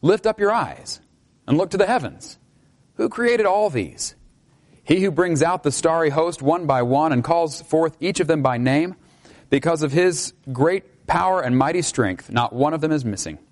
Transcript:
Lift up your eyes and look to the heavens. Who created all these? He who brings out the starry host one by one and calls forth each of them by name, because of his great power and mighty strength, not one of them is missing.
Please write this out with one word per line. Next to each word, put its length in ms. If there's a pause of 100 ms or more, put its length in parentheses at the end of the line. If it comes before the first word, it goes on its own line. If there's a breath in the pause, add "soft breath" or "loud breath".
Lift 220
up 140
your 140
eyes 480 (480)
and 100
look 120
to 60
the 100
heavens. 520 (560 soft breath)
Who 140
created 360
all 260
these? 440 (720 soft breath)
He 180
who 80
brings 320
out 220
the 80
starry 380
host 320
one 240
by 160
one 300
and 120
calls 360
forth 380
each 220
of 80
them 120
by 160
name, 380 (540 soft breath)
because 340
of 80
his 420 (200)
great 560
power 320
and 180
mighty 240
strength, 480
not 220
one 200
of 80
them 120
is 120
missing. 340 (140)